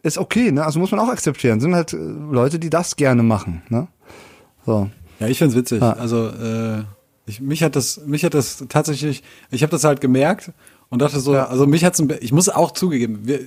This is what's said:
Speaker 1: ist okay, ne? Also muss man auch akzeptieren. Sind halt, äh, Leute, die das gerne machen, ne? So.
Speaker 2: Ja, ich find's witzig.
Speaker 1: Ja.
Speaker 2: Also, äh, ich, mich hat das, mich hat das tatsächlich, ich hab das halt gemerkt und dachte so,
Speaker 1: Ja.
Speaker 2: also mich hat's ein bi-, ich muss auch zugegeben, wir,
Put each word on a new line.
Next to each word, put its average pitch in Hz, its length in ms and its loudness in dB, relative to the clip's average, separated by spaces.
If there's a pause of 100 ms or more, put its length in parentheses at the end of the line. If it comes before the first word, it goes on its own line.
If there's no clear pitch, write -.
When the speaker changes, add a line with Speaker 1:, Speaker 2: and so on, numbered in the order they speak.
Speaker 1:
ist 160 120 -2
okay, 196 360 0
ne? 143 120 0
Also 151 140 -2
muss 185 140 0
man 208 80 0
auch 233 80 2
akzeptieren. 127 520 0
Sind 175 140 2
halt, 165 180 0
äh, - 40 -8
Leute, 147 640 -2
die 165 100 -4
das 175 260 -2
gerne 127 280 4
machen, 95 440 0
ne? 127 200 -2 (760)
So. 104 240 0 (300)
Speaker 2:
Ja, 110 80 -4
ich 131 120 0
find's 135 180 2
witzig. 123 260 0
Speaker 1:
Ja. 113 120 4
Speaker 2:
Also, 117 340 -2
äh, 113 560 -6 (420)
ich, 110 140 -14
mich 147 220 -2
hat 147 140 0
das, - 300 -4
mich 147 180 -2
hat 165 100 0
das 139 340 -2
tatsächlich, 147 540 -2 (280)
ich 123 120 -2
hab 151 80 0
das 165 140 -2
halt 143 160 4
gemerkt 139 500 2 (380)
und 127 140 0
dachte 143 180 0
so, 139 140 2
Speaker 1:
Ja. 131 120 2
Speaker 2:
also 131 200 2
mich 156 180 4
hat's 180 160 2
ein 143 80 2
bi-, 151 120 -4
ich 120 120 -4
muss 175 160 4
auch 170 240 0
zugegeben, 120 520 -2
wir, 131 220 -2